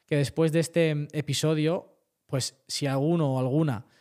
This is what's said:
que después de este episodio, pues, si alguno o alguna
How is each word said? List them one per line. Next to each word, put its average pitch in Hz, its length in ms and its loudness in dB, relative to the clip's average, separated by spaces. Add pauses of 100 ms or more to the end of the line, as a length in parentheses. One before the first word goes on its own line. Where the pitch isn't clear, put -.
que 156 100 -2
después 147 360 2
de 165 100 2
este 156 500 0
episodio, 156 840 -2 (280)
pues, - 300 -6 (120)
si - 200 -4
alguno 139 480 0
o 131 40 -2
alguna 131 460 0 (160)